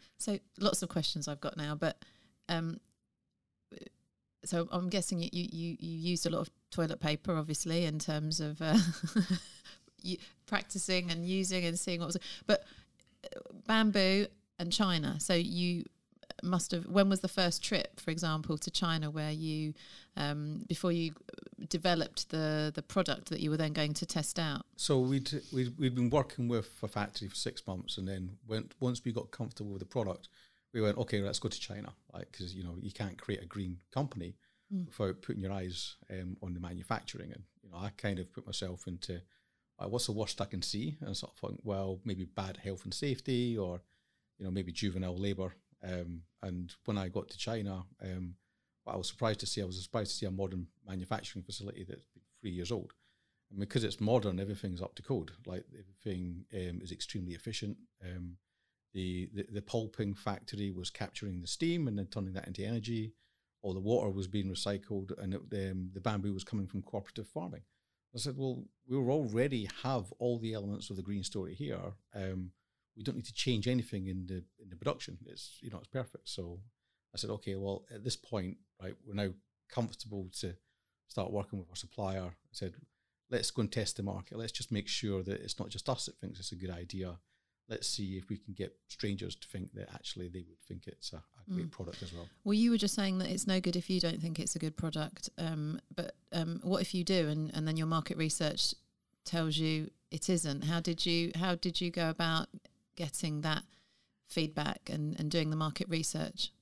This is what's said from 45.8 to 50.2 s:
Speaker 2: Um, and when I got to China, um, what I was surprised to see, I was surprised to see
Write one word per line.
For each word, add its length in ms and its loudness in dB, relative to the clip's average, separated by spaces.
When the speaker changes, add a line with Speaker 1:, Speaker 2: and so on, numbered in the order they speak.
Speaker 2:
Um, 420 -4
and 320 -4
when 140 0
I 100 0
got 220 -4
to 80 -12
China, 480 -4
um, 340 -6
what 100 -6
I 20 -2
was 120 -2
surprised 320 2
to 60 -4
see, 160 -2
I 40 0
was 160 -6
surprised 280 -2
to 80 -4
see 80 -2